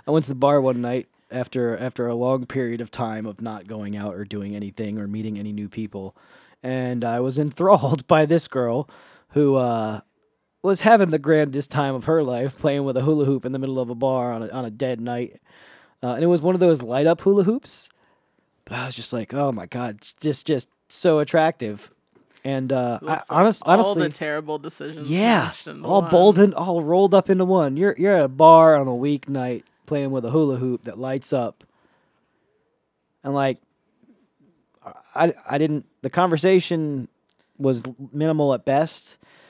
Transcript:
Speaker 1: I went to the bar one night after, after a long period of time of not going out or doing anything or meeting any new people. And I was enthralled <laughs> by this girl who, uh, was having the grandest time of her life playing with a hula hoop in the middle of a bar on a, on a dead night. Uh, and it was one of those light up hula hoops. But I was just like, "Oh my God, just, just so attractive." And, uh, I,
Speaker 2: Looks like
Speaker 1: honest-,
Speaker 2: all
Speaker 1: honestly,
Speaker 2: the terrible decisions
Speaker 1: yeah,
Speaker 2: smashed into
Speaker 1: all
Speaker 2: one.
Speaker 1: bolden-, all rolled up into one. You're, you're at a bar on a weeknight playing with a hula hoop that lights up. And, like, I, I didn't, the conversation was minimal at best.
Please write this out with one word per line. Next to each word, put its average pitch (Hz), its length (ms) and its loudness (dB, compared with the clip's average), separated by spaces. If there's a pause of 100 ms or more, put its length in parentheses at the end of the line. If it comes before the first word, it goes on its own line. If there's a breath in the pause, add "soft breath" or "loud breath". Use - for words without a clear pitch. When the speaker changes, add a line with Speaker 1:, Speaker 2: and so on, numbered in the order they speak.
Speaker 1:
I - 40 -2
went 156 140 2
to - 60 -8
the 135 40 -6
bar 139 260 4
one 131 200 0
night 120 280 -4 (200)
after, 120 480 -4
after 123 300 -6
a 120 80 -4
long 123 300 -2
period 120 340 -4
of 117 120 -12
time 110 340 -6
of 104 160 -12
not 107 260 -12
going 104 300 -10
out 104 160 -8
or 95 100 -10
doing 101 320 -10
anything 104 420 -10
or 104 100 -8
meeting 107 300 -8
any 104 140 -10
new 104 160 -10
people. 98 480 -12 (480 soft breath)
And 127 400 -6
I 120 160 -2
was 127 180 -2
enthralled 151 680 2
<laughs> - 0 -
by 156 180 4
this 160 220 0
girl 123 420 -4 (400 soft breath)
who, 143 260 2
uh, 113 440 -2 (640)
was 190 180 0
having 208 280 6
the 156 100 0
grandest 143 520 0
time 139 220 -2
of 123 120 -8
her 160 180 2
life 127 340 -4
playing 143 280 -2
with 135 100 -2
a 127 60 -2
hula 147 240 2
hoop 135 200 0
in 127 60 -6
the 135 80 -6
middle 135 200 -6
of 123 100 -4
a 120 60 -8
bar 123 360 -2
on 113 120 -8
a, 107 60 -10
on 127 140 -8
a 117 80 -10
dead 120 300 -6
night. 123 400 -8 (600 soft breath)
Uh, 123 120 -4
and 139 100 -4
it 170 40 2
was 175 140 2
one 175 140 0
of 180 60 0
those 165 220 4
light 127 240 0
up 165 140 2
hula 196 220 2
hoops. - 460 -6 (760)
But - 140 -16
I 127 80 -8
was 131 100 -12
just 113 180 -10
like, 117 200 -8
"Oh 139 180 -2
my 101 140 -8
God, 120 340 -10 (200)
just, 151 260 -4
just 135 240 -2 (200)
so 160 300 0
attractive." 147 720 -2 (520)
And, 131 280 -4
uh, 120 300 -2
I, - 40 -16
Speaker 2:
Looks 156 40 -8 (200)
like - 100 -2
Speaker 1:
honest-, 208 260 2
Speaker 2:
all 165 80 4
Speaker 1:
honestly, 233 300 2
Speaker 2:
the 170 100 -2
terrible 151 460 -6
decisions 147 500 -12
Speaker 1:
yeah, 190 420 2
Speaker 2:
smashed - 160 -14
into - 200 -14
Speaker 1:
all 196 140 4
Speaker 2:
one. 160 100 -2
Speaker 1:
bolden-, 190 420 8
all 170 300 -2
rolled 175 320 4
up 190 140 4
into 185 160 2
one. 170 320 2
You're, 190 200 0
you're 196 200 2
at 156 80 4
a - 20 0
bar 160 480 10
on 139 120 2
a 127 40 -2
weeknight 131 720 -4 (240)
playing 139 240 -4
with 131 140 -4
a 117 60 -6
hula 143 260 2
hoop 123 260 -4
that 101 160 -14
lights 131 340 -6
up. 123 300 -4 (1600)
And, 139 100 -6
like, 135 260 -2 (1600)
I, 165 160 0 (180)
I 143 80 -2
didn't, 151 280 -2 (160)
the 131 80 -6
conversation 165 1000 0 (500)
was 131 260 0 (280)
minimal 151 420 0
at 113 120 -6
best. 143 520 -2 (320 soft breath)